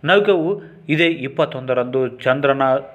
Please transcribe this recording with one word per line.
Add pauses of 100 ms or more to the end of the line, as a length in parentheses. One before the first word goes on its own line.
(100)
ನೌಕೆಯು (440)
ಇದೇ (200)
ಇಪ್ಪತ್ತೊಂದರಂದು (260)
ಚಂದ್ರನ (280)